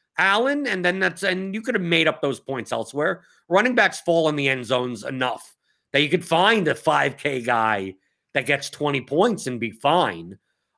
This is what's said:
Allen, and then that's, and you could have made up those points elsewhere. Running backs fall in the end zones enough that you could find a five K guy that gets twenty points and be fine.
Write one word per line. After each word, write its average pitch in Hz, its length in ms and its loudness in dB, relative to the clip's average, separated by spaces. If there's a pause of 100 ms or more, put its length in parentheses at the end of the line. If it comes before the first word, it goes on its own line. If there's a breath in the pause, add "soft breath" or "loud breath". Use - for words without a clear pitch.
(180)
Allen, 247 480 2
and 190 180 -2
then 180 140 0
that's, 180 240 -2
and 190 320 -2
you 220 80 -6
could 240 120 -4
have 196 80 0
made 165 240 2
up 156 140 -2
those 139 200 -2
points 127 300 -8
elsewhere. 143 520 -4 (260 soft breath)
Running 220 260 2
backs 208 260 2
fall 165 280 2
in 151 80 0
the 139 120 0
end 127 180 -2
zones 123 360 -2
enough 127 540 -6 (360)
that 143 100 2
you 151 60 0
could 160 160 0
find 185 440 4
a 135 60 2
five 143 420 0
K 139 240 -4
guy 110 540 0 (400)
that 131 120 -2
gets 139 240 -2
twenty 143 300 -2
points 180 460 0
and 127 120 -6
be 110 120 -4
fine. 98 680 0 (400)